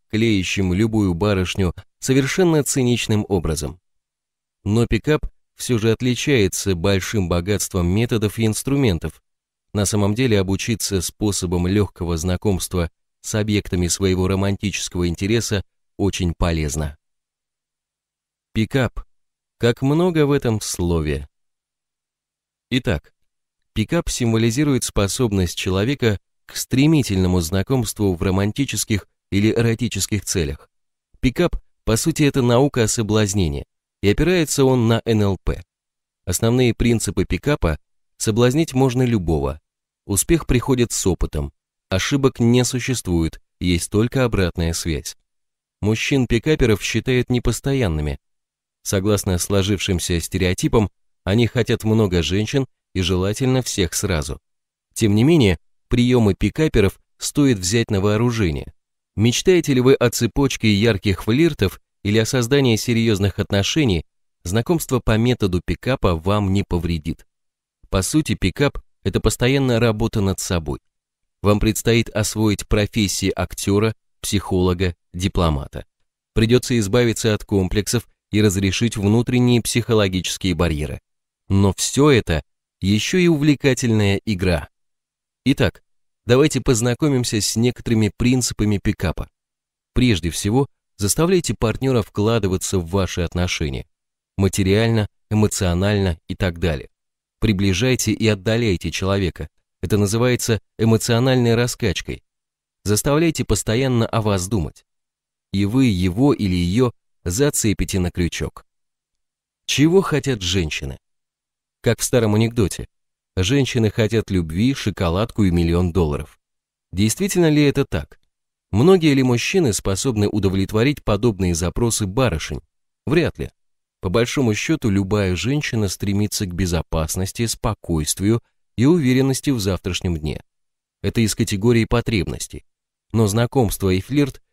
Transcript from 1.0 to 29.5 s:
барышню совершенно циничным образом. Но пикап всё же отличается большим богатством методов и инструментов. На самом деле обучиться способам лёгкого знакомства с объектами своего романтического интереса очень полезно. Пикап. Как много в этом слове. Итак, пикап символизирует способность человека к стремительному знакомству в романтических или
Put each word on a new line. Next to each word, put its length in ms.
барышню 600
совершенно 640
циничным 680
образом. 500
Но 200
пикап 400
всё 220
же 140
отличается 840
большим 540
богатством 580
методов 520
и 60
инструментов. 760
На 140
самом 300
деле 240
обучиться 640
способам 680
лёгкого 500
знакомства 720
с 140
объектами 520
своего 400
романтического 800
интереса 560
очень 380
полезно. 640
Пикап. 500
Как 240
много 460
в 40
этом 300
слове. 640
Итак, 440
пикап 360
символизирует 760
способность 720
человека 640
к 100
стремительному 840
знакомству 720
в 80
романтических 840
или 200